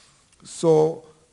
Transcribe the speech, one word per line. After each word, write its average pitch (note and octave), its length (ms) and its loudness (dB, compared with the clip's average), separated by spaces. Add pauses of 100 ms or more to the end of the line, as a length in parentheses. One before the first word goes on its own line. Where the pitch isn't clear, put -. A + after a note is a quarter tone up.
(420)
So D#3+ 640 0 (280)